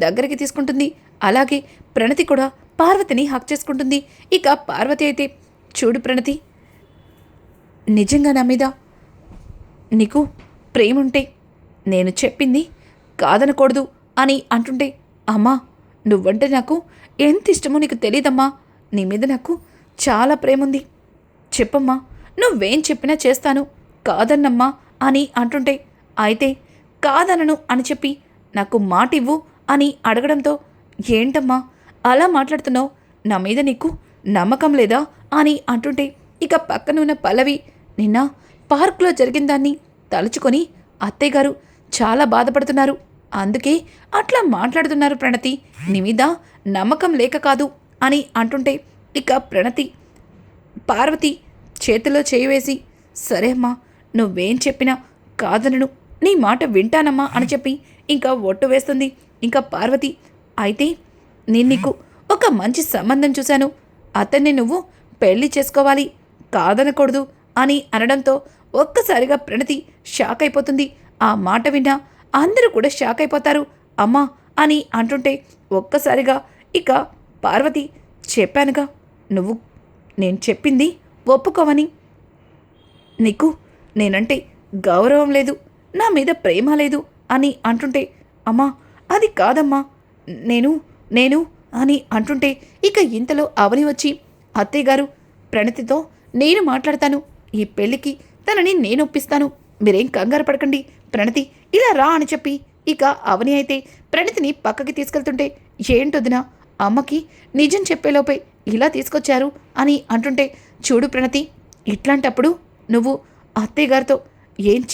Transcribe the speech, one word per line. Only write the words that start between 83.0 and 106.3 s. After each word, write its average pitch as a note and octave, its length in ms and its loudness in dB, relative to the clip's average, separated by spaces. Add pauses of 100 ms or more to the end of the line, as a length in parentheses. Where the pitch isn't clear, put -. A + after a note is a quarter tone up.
నీకు A3+ 300 2 (480)
నేనంటే G#3 400 0 (520)
గౌరవం C#4 420 4
లేదు, C#4 240 0 (400)
నా G#4 140 0
మీద D4+ 220 2 (140)
ప్రేమ G#3+ 300 2
లేదు" D4 240 0 (320)
అని C4+ 200 2 (160)
అంటుంటే, B3+ 360 -2 (440)
"అమ్మా, A#3+ 200 2 (440)
అది G#4+ 180 2 (120)
కాదమ్మా, C#4 400 2 (480)
నేను, A#3+ 420 -2 (420)
నేను" C4 260 2 (360)
అని C4+ 220 2 (160)
అంటుంటే, C4 380 -2 (340)
ఇక G4+ 140 0 (200)
ఇంతలో C#4+ 260 -2 (140)
అవని A3+ 260 4
వచ్చి, C#4+ 260 -2 (440)
"అత్తయ్య A#3+ 300 -2
గారు, C4+ 220 2 (460)
ప్రణతితో A#3 460 -2 (360)
నేను D#4+ 280 2
మాట్లాడతాను, C#4+ 560 -2 (360)
ఈ G#3+ 100 -4
పెళ్ళికి B3 480 -4 (340)
తనని G4 280 0
నేను C4 280 0
ఒప్పిస్తాను, C#4+ 440 -2 (360)
మీరేం G#3 240 2
కంగారు C4 360 0
పడకండి. C#4 380 -2 (340)
ప్రణతి, A#3 280 0 (320)
ఇలా A#4 220 4
రా" C#4 120 4
అని D#4+ 240 2
చెప్పి D4 220 -4 (340)
ఇక D4+ 160 0
అవని B3 500 0
అయితే C#4 220 -2 (360)
ప్రణతిని E4+ 400 -2
పక్కకి C4 400 -6
తీసుకెళ్తుంటే, C#4+ 540 -4 (440)
"ఏంటొదినా, B3+ 540 0 (360)